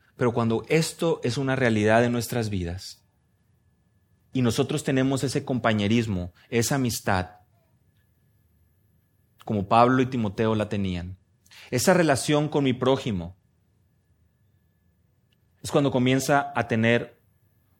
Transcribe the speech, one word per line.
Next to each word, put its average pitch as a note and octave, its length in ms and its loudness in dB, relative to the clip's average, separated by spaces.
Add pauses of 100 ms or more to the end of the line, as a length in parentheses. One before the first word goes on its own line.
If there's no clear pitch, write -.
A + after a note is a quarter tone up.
(160)
Pero B2 160 0
cuando A2+ 380 0
esto D#3+ 540 0
es A#2+ 140 -2
una C3+ 180 -2
realidad A2+ 500 4
en A#2+ 60 0
nuestras A#2 380 -4
vidas F2+ 540 -8 (1300)
y C3 100 -2
nosotros B2+ 420 0
tenemos C3+ 400 0
ese C3+ 200 -2
compañerismo, A2 880 0 (160)
esa A#2 260 0
amistad, A2+ 560 -2 (2000)
como G2+ 240 -4
Pablo A#2+ 340 4
y B2+ 40 0
Timoteo A2 500 -2
la G#2 140 -2
tenían, F#2 480 -6 (540)
esa B2+ 220 2
relación D3+ 540 2
con C#3+ 160 0
mi C3 100 2
prójimo, B2 600 -2 (2250)
es - 100 -12
cuando C#3+ 200 2
comienza C3+ 640 2
a A2+ 120 -2
tener A#2 520 0 (600)